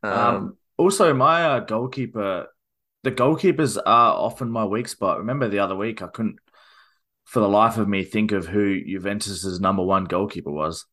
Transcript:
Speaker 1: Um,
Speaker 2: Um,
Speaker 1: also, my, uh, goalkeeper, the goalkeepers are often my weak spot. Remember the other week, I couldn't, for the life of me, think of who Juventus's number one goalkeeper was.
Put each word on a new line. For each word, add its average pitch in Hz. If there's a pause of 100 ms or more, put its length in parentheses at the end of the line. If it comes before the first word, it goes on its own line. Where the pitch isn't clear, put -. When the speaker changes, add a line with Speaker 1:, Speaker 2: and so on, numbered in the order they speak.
Speaker 1:
Um, 104
Speaker 2:
Um, 98 (200)
Speaker 1:
also, 180
my, 156
uh, 139
goalkeeper, 110 (560)
the 131
goalkeepers 143
are 117
often 117
my 113
weak 107
spot. 92
Remember 123
the 101
other 95
week, 110
I 90
couldn't, 110 (880)
for -
the 107
life 107
of 104
me, 95
think 107
of 92
who 98
Juventus's 95
number 95
one 95
goalkeeper 87
was. 76